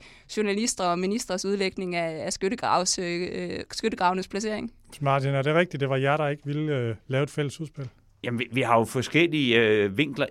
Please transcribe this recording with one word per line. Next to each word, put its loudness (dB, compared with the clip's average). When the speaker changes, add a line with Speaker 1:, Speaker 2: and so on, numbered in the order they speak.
Speaker 1:
journalister 0
og 2
ministres -2
udlægning -2
af, -4
af -4
skyttegravs-, 0
øh, -4
øh, -8
skyttegravenes 0
placering. -4
Speaker 2:
Martin, 2
er 2
det 2
rigtigt, 2
det 0
var 2
jer, 4
der 0
ikke -4
ville, -2
øh, -2
lave 0
et -2
fælles -6
udspil? -12
Speaker 3:
Jamen, -2
vi, -4
vi 0
har 4
jo 6
forskellige, 2
øh, 4
vinkler 0